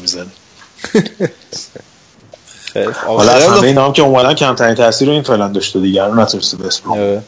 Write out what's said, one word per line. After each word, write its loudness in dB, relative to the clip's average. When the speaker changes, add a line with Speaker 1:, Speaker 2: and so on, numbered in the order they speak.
Speaker 1:
می‌زنه. -8
Speaker 2:
<laughs> 0
خیلی -4
خب. -10
Speaker 1:
حالا 2
از 4
Speaker 3:
خیلی 4
Speaker 1:
همه 4
اینا 4
هم 0
که 2
اومدن 4
کمترین 0
تاثیر 2
رو 2
این -2
فعلاً 0
داشته -4
دیگه، 0
رو -2
نتونسته 0
به -10
اسم -6
Speaker 2:
آره. -2